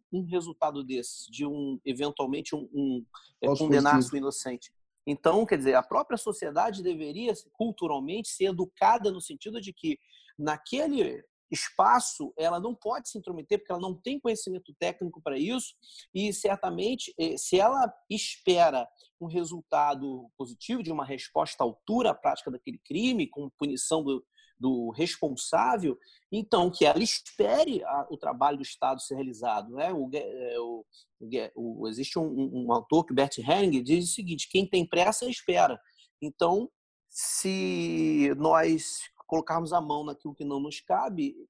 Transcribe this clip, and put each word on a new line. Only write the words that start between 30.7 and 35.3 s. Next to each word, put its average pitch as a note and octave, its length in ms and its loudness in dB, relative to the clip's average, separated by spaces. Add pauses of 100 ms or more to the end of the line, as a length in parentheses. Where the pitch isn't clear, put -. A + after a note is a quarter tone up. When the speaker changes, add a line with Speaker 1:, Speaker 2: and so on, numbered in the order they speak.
Speaker 1:
o A2+ 100 -14
Ge-, A#2 240 -4
o, A2+ 340 -6
existe B2+ 300 -6
um, E3 80 0
um, C3+ 400 -2
um A#2 60 2
autor D#3 320 4
que, C3 100 -4
Bert C3+ 240 4
Hellinger, D3+ 440 4
diz E3+ 280 2
o - 40 -2
seguinte: F3 360 -6
"Quem F#3+ 180 2
tem F3 180 2
pressa, F#3+ 400 2
espera." F3 540 2 (400)